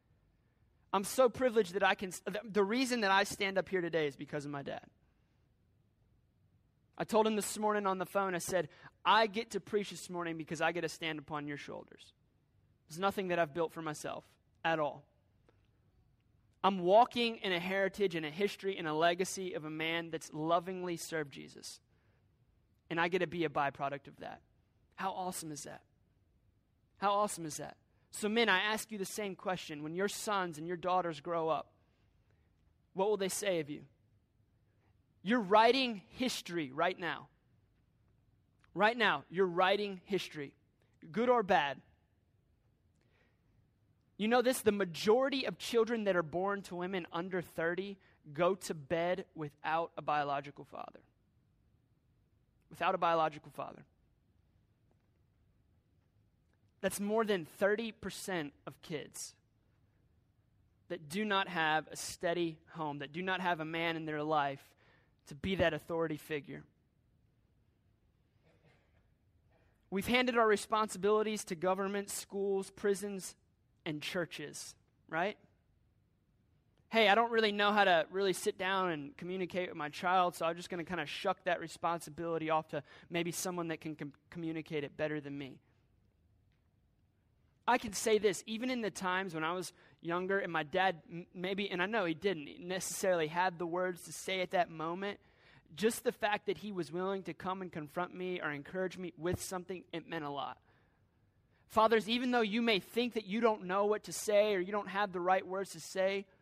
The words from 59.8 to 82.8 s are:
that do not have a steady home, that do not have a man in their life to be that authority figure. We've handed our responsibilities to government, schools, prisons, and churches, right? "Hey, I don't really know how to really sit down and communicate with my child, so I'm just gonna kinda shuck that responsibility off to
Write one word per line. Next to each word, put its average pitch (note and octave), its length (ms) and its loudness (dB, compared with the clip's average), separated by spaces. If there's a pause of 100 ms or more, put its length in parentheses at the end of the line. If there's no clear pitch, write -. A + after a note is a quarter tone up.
that D#3+ 200 -8
do G3 160 -2
not G3 220 2
have D#3 440 2
a F#3+ 40 -12
steady E3+ 640 -2 (140)
home, D3 260 -4
that C#3+ 140 -10
do E3+ 80 -6
not F#3 200 -2
have F3 180 0
a D#3 60 -4
man E3 300 -2
in D#3+ 100 -6
their D3+ 160 -4
life D3 480 0 (580)
to D#3 80 -16
be F#3 200 -2
that E3+ 180 4
authority D#3 440 -2
figure. D3+ 460 -8 (3250)
We've F#3+ 180 -2
handed B3 300 4
our A3+ 100 8
responsibilities G#3+ 1000 2
to F#3 100 -6
government, G3 540 0
schools, G3 600 -2
prisons, G3 640 -2 (500)
and D3+ 160 -4
churches, D3+ 720 -6 (340)
right? F3 280 -2 (1600)
"Hey, A3+ 160 8
I G3 60 10
don't A#3 160 4
really A3 200 4
know G#3 200 4
how G#3 140 6
to E3+ 260 6
really F#3+ 220 2
sit G3+ 220 -2
down F#3 360 0
and D3 260 -6
communicate F3+ 500 -4
with - 80 -8
my D3 140 -6
child, F3+ 460 2
so E3+ 100 -2
I'm E3+ 100 0
just F3 140 -12
gonna F3 140 -4
kinda E3 240 -4
shuck - 380 -2
that E3+ 140 2
responsibility E3 920 -4
off D#3 160 2
to D3 160 -6 (260)